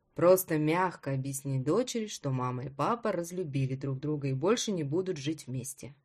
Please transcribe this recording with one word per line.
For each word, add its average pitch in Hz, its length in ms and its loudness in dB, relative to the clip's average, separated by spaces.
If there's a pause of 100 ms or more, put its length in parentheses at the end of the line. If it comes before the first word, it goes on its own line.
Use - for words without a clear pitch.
(140)
«Просто 175 440 6
мягко 160 560 2
объясни 135 460 -2
дочери, 214 480 0
что - 220 -6
мама 127 360 -2
и - 40 -8
папа 202 420 -2
разлюбили 165 640 -2
друг 135 240 -4
друга 147 280 -2
и 135 60 0
больше 196 380 0
не 170 120 -2
будут 170 340 -2
жить 147 300 -6
вместе». 127 580 -10